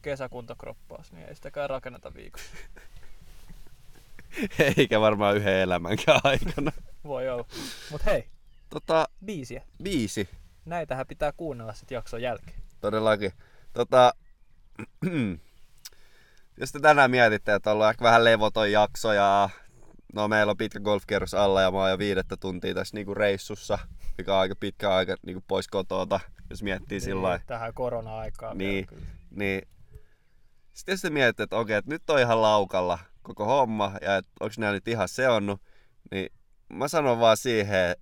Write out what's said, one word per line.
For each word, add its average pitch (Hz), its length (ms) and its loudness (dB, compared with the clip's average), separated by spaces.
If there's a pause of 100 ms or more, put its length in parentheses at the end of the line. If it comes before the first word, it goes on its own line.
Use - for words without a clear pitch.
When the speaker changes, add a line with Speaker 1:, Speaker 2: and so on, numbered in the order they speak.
Speaker 1:
kesäkuntakroppaus, 123 1080 -12
niin 82 160 -20
ei 147 80 -16
sitäkään 143 340 -10
rakenneta 127 440 -10
viikossa. - 460 -16
Speaker 2:
<laughs> - 60 -14 (2000)
Eikä 110 240 4
varmaan 104 360 4
yhden 101 160 2
elämänkään 92 720 2
aikana. 143 480 0 (320)
Speaker 1:
Voi 131 260 -6
olla. 120 160 -6 (460)
Mut 151 140 -4
hei. 165 220 2 (420)
Speaker 2:
Tota, 160 360 0 (200)
Speaker 1:
Biisiä. 135 360 -10 (220)
Speaker 2:
biisi. 117 460 -2 (360)
Speaker 1:
Näitähän 156 420 -8
pitää 147 240 -6
kuunnella 120 420 -10
sit - 180 -16
jakson 117 300 -8
jälkeen. - 400 -8 (200)
Speaker 2:
Todellakin. 104 500 2 (420)
Tota, 123 400 6 (880)
<clears throat> - 1600 -8
jos 127 120 -8
te 143 80 -10
tänään 143 320 8
mietitte, 110 420 4
että 101 160 0
on 107 40 4
ollut 107 160 4
ehkä 110 160 -2
vähän 117 180 8
levoton 107 480 4
jakso 104 420 2
ja 101 360 4 (640)
no 104 140 0
meillä 107 240 4
on 98 60 -2
pitkä 107 220 -6
golfkierros 101 540 -2
alla 98 280 4
ja 92 100 4
mä 98 60 -4
oon 95 120 2
jo 95 80 0
viidettä 95 400 -2
tuntia 92 360 -6
tässä 92 240 -6
niinku 101 160 -8
reissussa, 101 680 -2 (380)
mikä 98 160 -2
on 95 60 4
aika 95 160 0
pitkä 98 400 -2
aika 92 200 0 (100)
niinku 92 220 -10
pois 95 200 -2
kotoota, 95 520 -2 (300)
jos 104 140 -12
miettii 98 320 -6
Speaker 1:
Niin, 95 60 -6
Speaker 2:
sillä 95 200 -4
lailla. 90 260 -2
Speaker 1:
tähän 117 260 -10
korona-aikaan 110 840 -8
Speaker 2:
Niin, 98 160 -2
Speaker 1:
vielä 95 140 -4
kyllä. - 180 -16 (260)
Speaker 2:
niin. 98 300 -2 (1120)
Sitten - 200 -8
jos 190 80 -6
te 175 80 -4
mietitte, 127 340 2
että 101 140 -2
okei, 110 200 0
että 117 140 -4
nyt 165 180 -6
on 147 100 6
ihan 117 220 4
laukalla 92 580 4 (240)
koko 104 220 -8
homma 110 460 2 (100)
ja 98 160 0
et 92 80 -2 (140)
onks 110 180 -8
nää 107 140 -2
nyt 98 160 -4
ihan 113 200 -2
seonnut, 107 540 0 (500)
niin 95 180 -6 (400)
mä 120 180 -6
sanon 139 320 2
vaan 113 180 6
siihen 101 640 0